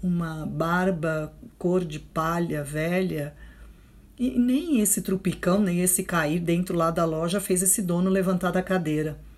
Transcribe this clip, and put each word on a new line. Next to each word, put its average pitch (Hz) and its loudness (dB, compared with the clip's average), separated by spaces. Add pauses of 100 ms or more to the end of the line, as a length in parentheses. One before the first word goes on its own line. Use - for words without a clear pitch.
uma 165 -2
barba 160 0 (260)
cor 180 2
de 151 -6
palha 160 -2
velha. 156 -2 (840)
E 247 -2
nem 254 4
esse 208 2
trupicão, 185 0
nem 175 2
esse 185 2
cair 165 0
dentro 170 0
lá 165 2
da 165 2
loja 165 0
fez 185 2
esse 196 2
dono 180 2
levantar 185 2
da 180 0
cadeira. 156 -2 (200)